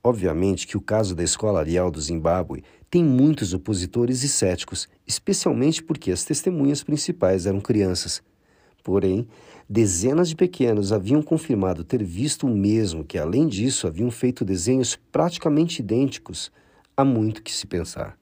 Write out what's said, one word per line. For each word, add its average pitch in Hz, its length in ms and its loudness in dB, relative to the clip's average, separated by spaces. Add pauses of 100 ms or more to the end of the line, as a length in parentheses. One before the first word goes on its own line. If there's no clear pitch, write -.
Obviamente 92 600 2
que - 120 -6
o 95 40 -2
caso 104 340 0
da 87 80 -4
escola 95 400 0
Rial 87 280 0
do 76 100 -10
Zimbábue 82 600 -2 (260)
tem 175 140 4
muitos 135 500 4
opositores 120 680 -2
e 139 60 -2
céticos, - 580 -2 (180)
especialmente 160 800 0
porque 143 280 -4
as 90 120 -2
testemunhas 151 600 0
principais 95 600 0
eram 98 140 0
crianças. 95 640 0 (600)
Porém, 98 440 0 (400)
dezenas 113 640 2
de 160 60 -6
pequenos 113 560 2
haviam 110 300 2
confirmado 104 600 0
ter 110 200 -2
visto 101 420 -4
o 120 100 2
mesmo, 101 480 2
que 87 140 -8
além 104 300 2
disso 110 400 -2
haviam 101 240 -2
feito 123 340 -2
desenhos 107 500 0 (160)
praticamente 165 680 0
idênticos. 113 680 -4 (460)
Há 135 60 4
muito 131 400 2
que - 80 -12
se - 160 -8
pensar. - 540 -8